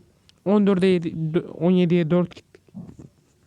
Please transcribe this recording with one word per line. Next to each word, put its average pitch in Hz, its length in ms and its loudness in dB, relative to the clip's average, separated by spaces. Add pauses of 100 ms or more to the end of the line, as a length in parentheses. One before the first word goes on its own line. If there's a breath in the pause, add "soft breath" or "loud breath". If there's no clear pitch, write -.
(440)
On 202 220 2
dörde 190 200 2
yedi, 175 220 0
dö-, 160 400 -4
on 170 220 -2
yediye 175 400 2
dört 175 260 -2
gittik. - 260 -20 (840)